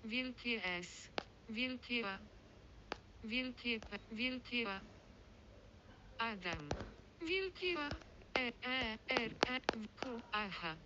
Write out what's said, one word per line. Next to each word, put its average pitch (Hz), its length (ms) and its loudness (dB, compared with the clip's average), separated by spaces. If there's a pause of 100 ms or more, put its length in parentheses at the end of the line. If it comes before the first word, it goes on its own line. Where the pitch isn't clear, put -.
wielkie 240 600 2
S, 180 460 -2 (380)
wielkie 240 580 0
A, 196 120 -2 (1040)
wielkie 240 580 2
P, - 160 -6 (140)
wielkie 240 580 2
A. 196 120 0 (1400)
Adam. 175 580 2 (440)
Wielkie 359 580 4
A, 294 120 4 (480)
E, 247 140 4 (120)
E, 247 320 2 (120)
R, 233 260 6 (120)
E, 254 120 2 (140)
W, 214 220 -2
Q, 240 260 -2 (120)
A, 208 160 4
H. 165 360 0